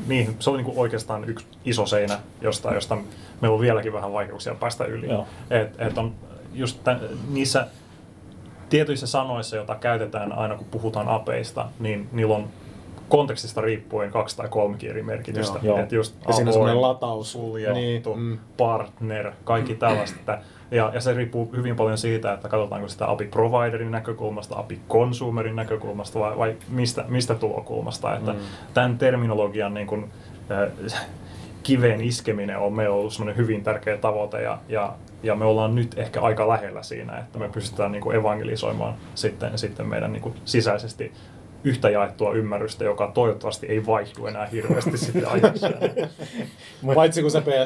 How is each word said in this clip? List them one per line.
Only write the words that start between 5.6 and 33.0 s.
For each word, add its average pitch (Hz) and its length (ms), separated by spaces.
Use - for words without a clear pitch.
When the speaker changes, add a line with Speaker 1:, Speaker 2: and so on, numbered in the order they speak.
Speaker 1:
et 110 160
on 113 160
just 123 300
tän-, 123 200
niissä 135 380
tietyissä 147 380
sanoissa, 123 480
joita 107 200
käytetään 107 560
aina, 107 240
kun 104 160
puhutaan 110 360
apeista, 120 580
niin 107 320
niillä 110 240
on 104 120
kontekstista 131 520
riippuen 107 500
kaksi 107 260
tai 107 120
kolmekin 104 400
eri 110 140
merkitystä. 107 580
Speaker 3:
Joo. 107 140
Speaker 2:
Joo. 101 100
Speaker 1:
Et 104 60
just 110 240
Speaker 3:
Ja 120 60
siinä - 0
on 113 80
Speaker 1:
avoin, 117 120
Speaker 3:
semmoinen 110 280
lataus. 120 500
Speaker 1:
suljettu, 110 480
Speaker 3:
Niin, 120 240
mm. 117 220
Speaker 1:
partner, 110 720
kaikki 113 320
tällaista. 107 440
Että, - 200
ja, 110 220
ja 120 80
se 123 120
riippuu 120 420
hyvin 123 200
paljon 110 220
siitä, 110 360
että 98 160
katsotaanko 104 380
sitä - 240
api 104 140
providerin 117 680
näkökulmasta, 110 680
api 101 200
consumerin 117 680
näkökulmasta 107 640
vai, 107 180
vai 113 180
mistä, 123 380
mistä 120 280
tulokulmasta. 110 800
Että 110 180
Speaker 3:
Mm. 104 60
Speaker 1:
tämän 123 240
terminologian 107 760
niin 104 140
kun, 104 200
äh, - 100
kiveen 123 380
iskeminen 104 560
on 104 160
meillä 107 220
ollut 104 180